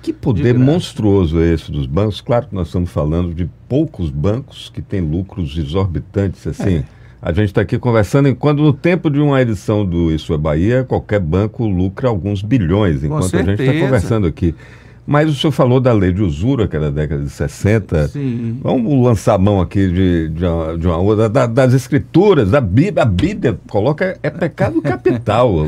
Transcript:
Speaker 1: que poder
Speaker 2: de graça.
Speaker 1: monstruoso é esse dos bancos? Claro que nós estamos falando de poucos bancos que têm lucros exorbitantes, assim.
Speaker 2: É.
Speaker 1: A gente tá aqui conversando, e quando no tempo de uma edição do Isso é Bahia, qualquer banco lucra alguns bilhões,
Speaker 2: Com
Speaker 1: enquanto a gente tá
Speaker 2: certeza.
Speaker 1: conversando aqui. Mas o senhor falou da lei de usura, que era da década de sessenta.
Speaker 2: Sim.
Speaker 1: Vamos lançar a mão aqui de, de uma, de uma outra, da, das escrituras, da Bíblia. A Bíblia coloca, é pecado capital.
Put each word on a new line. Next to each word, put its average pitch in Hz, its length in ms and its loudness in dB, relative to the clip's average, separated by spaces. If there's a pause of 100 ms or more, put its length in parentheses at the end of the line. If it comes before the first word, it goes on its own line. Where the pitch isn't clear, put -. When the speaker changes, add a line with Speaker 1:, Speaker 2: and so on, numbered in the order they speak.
Speaker 1:
que - 100 -6
poder 123 300 -2
Speaker 2:
de 120 120 4
graça. 127 180 4
Speaker 1:
monstruoso 98 680 0
é 82 140 4
esse - 180 -4
dos 71 160 -4
bancos? 95 360 -2
Claro 120 260 -2
que - 60 -12
nós 87 140 -6
estamos 87 220 -4
falando 82 440 -2
de 85 140 -4 (200)
poucos 120 420 -2
bancos 98 640 -4
que - 80 -12
têm 98 220 -6
lucros 80 540 -4
exorbitantes, 90 920 -4
assim. 82 320 -2
Speaker 2:
É. 69 60 -4 (360)
Speaker 1:
A - 120 -4
gente 98 200 0
tá 117 80 0
aqui 107 180 -2
conversando, 120 500 2
e 127 60 2
quando 147 280 0
no 151 100 6
tempo 175 380 0
de 139 100 0
uma 143 220 2
edição 107 420 0
do 85 260 0
Isso 78 220 -2
é 78 60 0
Bahia, 82 460 0
qualquer 104 360 -2
banco 98 460 -2
lucra 95 420 -2
alguns 101 340 -2
bilhões, 98 580 2
Speaker 2:
Com 76 60 -2
Speaker 1:
enquanto 90 300 -2
a - 20 0
gente 92 120 0
tá 101 140 0
Speaker 2:
certeza. 151 200 2
Speaker 1:
conversando 113 420 0
aqui. 80 280 -2 (560)
Mas 151 200 2
o - 40 0
senhor 151 180 0
falou 131 280 2
da 127 100 2
lei 95 220 2
de 92 80 -2
usura, 98 480 0
que 78 80 -6
era 76 140 -2
da 73 100 -2
década 73 240 -4
de 71 60 -6
sessenta. 87 800 -2
Speaker 2:
Sim. 120 540 -6
Speaker 1:
Vamos 165 400 0
lançar 120 340 2
a - 20 2
mão 98 200 4
aqui 95 320 0
de, 87 380 2
de 80 160 -4
uma, 82 320 -2
de 82 100 -2
uma 82 120 2
outra, 107 320 2
da, 127 160 2
das 123 260 2
escrituras, 156 800 2
da 139 100 4
Bíblia. 147 440 2
A - 20 2
Bíblia 120 520 0 (120)
coloca, 151 520 -2
é 147 60 -4
pecado 190 540 -2
capital. 117 840 0